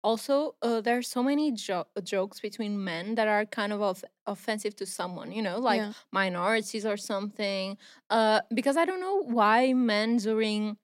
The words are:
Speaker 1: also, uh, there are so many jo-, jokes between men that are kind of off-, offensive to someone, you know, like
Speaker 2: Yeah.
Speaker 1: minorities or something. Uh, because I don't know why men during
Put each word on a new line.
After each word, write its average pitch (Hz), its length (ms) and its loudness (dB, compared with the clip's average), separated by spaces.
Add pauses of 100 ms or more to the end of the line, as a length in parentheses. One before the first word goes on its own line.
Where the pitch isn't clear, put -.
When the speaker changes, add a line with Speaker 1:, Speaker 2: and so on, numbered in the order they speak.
Speaker 1:
also, 277 600 0
uh, 233 180 0
there 233 160 2
are 247 60 -2
so 247 220 -2
many 285 280 2
jo-, 190 340 -4 (180)
jokes 196 360 -4
between 208 420 -6
men 185 340 -4
that 220 120 4
are 208 160 2
kind 208 280 -4
of 208 100 -2
off-, 190 220 -2 (220)
offensive 208 500 -4
to 196 100 -8
someone, 180 460 -8
you 220 100 -4
know, 190 160 -2
like 240 220 2
Speaker 2:
Yeah. 208 120 -4 (200)
Speaker 1:
minorities 202 720 0
or 208 100 0
something. 202 800 -4 (320)
Uh, 214 320 4 (140)
because 269 220 2
I 339 80 4
don't 370 160 -2
know 381 240 0
why 233 480 4
men 226 460 2
during 214 640 0